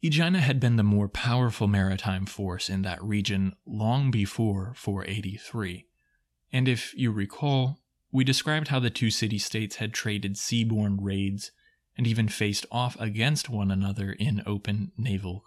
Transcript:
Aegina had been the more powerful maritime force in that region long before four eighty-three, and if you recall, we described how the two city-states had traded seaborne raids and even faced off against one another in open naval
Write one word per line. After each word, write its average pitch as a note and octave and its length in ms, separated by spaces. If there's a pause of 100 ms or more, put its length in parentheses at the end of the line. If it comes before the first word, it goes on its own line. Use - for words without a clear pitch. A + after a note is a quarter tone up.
Aegina E3 380
had C3+ 180
been A#2+ 180
the A2 60
more G#2 260
powerful A#2+ 600
maritime F#2+ 580
force F#2+ 420
in F#2+ 140
that F#2 200
region G2 520 (100)
long B2 460
before G#2 640
four G2 320
eighty-three, G2 800 (680)
and C3 140
if B2 280
you A#2+ 180
recall, C3 680 (340)
we C3 100
described D3+ 460
how C3+ 100
the B2 120
two A2 200
city-states G#2+ 680
had A2 160
traded G2+ 440
seaborne A2 640
raids G2 500 (460)
and B2 100
even A2+ 220
faced G2+ 420
off B2 300
against A2 480
one G#2 240
another G2 400
in G#2 340
open G2+ 500
naval G2 500